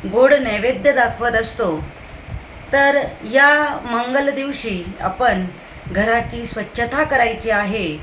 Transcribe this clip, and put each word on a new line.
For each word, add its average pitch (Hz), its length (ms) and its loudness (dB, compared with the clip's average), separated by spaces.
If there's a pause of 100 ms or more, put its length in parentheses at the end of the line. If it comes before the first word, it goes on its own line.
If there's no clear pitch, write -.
(120)
गोड 262 220 6
नैवेद्य 240 580 2
दाखवत 233 380 0
असतो. 220 540 -2 (880)
तर 277 240 4 (280)
या 285 600 4
मंगल 247 460 0
दिवशी 269 540 -6 (160)
आपण 190 460 0 (440)
घराची 233 560 0
स्वच्छता 240 580 -4
करायची 233 460 0
आहे. 202 520 -2